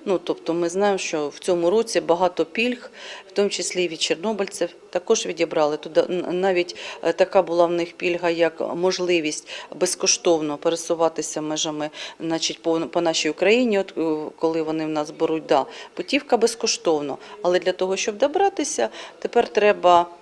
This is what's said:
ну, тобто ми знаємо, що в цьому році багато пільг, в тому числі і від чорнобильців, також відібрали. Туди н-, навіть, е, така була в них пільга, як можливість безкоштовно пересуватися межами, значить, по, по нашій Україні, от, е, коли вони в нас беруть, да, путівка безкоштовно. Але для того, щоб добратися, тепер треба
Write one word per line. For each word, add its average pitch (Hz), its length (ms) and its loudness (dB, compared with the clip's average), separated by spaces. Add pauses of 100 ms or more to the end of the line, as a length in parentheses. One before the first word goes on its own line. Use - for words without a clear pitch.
ну, 185 200 0
тобто 165 300 -4
ми 170 140 0
знаємо, 196 300 2
що 151 300 -4
в - 100 -12
цьому 175 320 2
році 220 300 2
багато 170 440 2
пільг, 240 460 -4 (380)
в - 40 -20
тому 202 160 2
числі 180 360 -2
і 165 40 -2
від 160 140 -6
чорнобильців, 185 680 -2 (220)
також 214 360 0
відібрали. 160 500 0
Туди 160 240 0
н-, 170 320 -2
навіть, 180 440 0 (260)
е, 165 100 0
така 185 300 4
була 170 240 4
в 170 40 0
них 170 220 -2
пільга, 175 380 -2
як 165 460 0
можливість 175 720 0 (280)
безкоштовно 160 800 0
пересуватися 165 840 -2
межами, 151 500 -4 (300)
значить, 165 420 -4
по, 165 180 0
по 165 200 -2
нашій 160 300 0
Україні, 214 480 4
от, 190 200 -4
е, 156 400 -2
коли 165 240 0
вони 156 240 -2
в - 20 -4
нас 156 220 -2
беруть, 160 360 -2
да, 139 200 4 (280)
путівка - 420 0
безкоштовно. 165 840 0 (240)
Але 180 160 4
для 180 140 0
того, 185 240 -2
щоб 208 220 -4
добратися, 294 720 0 (300)
тепер - 300 0
треба 180 580 6 (160)